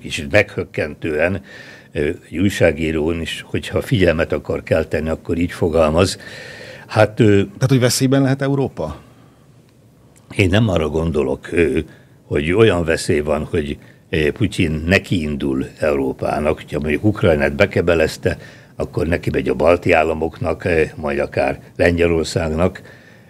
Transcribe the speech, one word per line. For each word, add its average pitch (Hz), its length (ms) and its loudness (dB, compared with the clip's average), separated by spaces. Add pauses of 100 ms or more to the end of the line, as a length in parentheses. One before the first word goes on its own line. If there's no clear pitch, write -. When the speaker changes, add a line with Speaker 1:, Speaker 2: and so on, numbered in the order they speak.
Speaker 1:
kicsit 71 300 -8
meghökkentően, 87 1120 -2 (500)
ö, 73 160 -2 (220)
egy 78 80 -6
újságírón 80 840 0
is, - 260 -10
hogyha - 340 -6
figyelmet 85 520 2
akar 76 300 -4
kelteni, 80 460 -2
akkor 80 300 -4
így 87 140 -2
fogalmaz. 82 640 2 (680)
Hát, - 340 2
ö, 123 40 6 (180)
Speaker 2:
Tehát, 98 260 -2
hogy 135 120 4
veszélyben 131 420 2
lehet 135 200 0
Európa? 135 580 -4 (1400)
Speaker 1:
Én 101 120 4
nem 107 200 4
arra 82 200 0
gondolok, 76 640 -2
ö, 82 260 2 (480)
hogy 78 260 -2
olyan 95 320 4
veszély 82 360 0
van, 76 240 -2
hogy, 76 340 -4 (320)
ö, 76 220 0
Putyin 78 540 -2
nekiindul 73 800 0 (120)
Európának, 73 800 -2
hogyha - 240 -8
mondjuk 76 240 -2
Ukrajnát 78 500 2
bekebelezte, 85 840 0 (400)
akkor 78 280 -4
neki 82 240 -2
megy - 180 -2
a 65 60 0
balti 85 380 2
államoknak, 80 720 0
ö, 82 180 2 (140)
majd 71 220 -6
akár 71 420 -2 (160)
Lengyelországnak. 85 1080 0 (480)